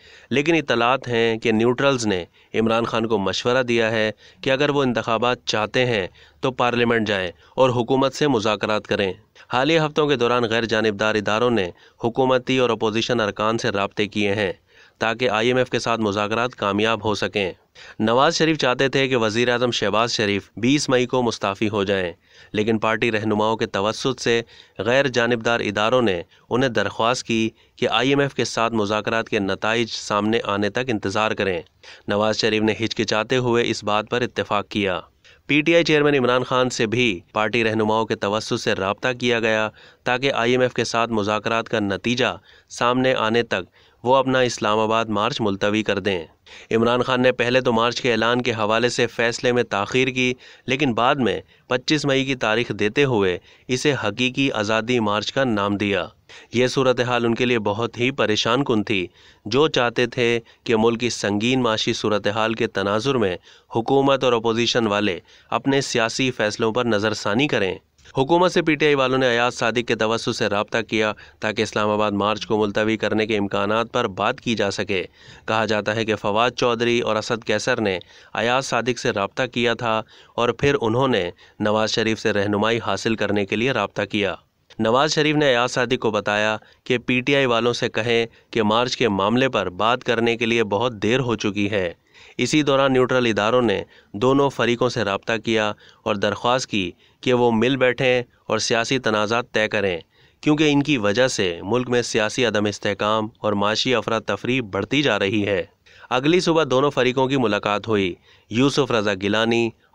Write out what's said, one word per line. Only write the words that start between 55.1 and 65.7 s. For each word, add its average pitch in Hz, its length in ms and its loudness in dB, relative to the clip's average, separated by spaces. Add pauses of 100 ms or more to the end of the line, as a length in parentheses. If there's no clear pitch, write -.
का 135 120 0
नाम 104 340 0
दिया। 95 320 -2 (460)
ये 123 120 2
सूरत 127 340 0
हाल 120 240 0
उनके 117 200 2
लिए 123 160 2
बहुत 104 380 -4
ही 123 140 0
परेशान 113 500 0
कुन 107 200 0
थी। 95 240 -2 (380)
जो 131 240 2
चाहते 123 380 0
थे 117 320 0
कि - 380 -4
मुल्क 113 220 2
की 120 120 -2
संगीन 113 500 0
माशी 113 320 0
सूरत 104 360 -2
हाल 110 260 -2
के 113 140 -2
तनाजुर 110 480 -2
में 92 200 0 (340)
हुकूमत 135 520 0
और 123 100 2
अपोजिशन 113 540 0
वाले 101 340 -2 (300)
अपने 135 320 0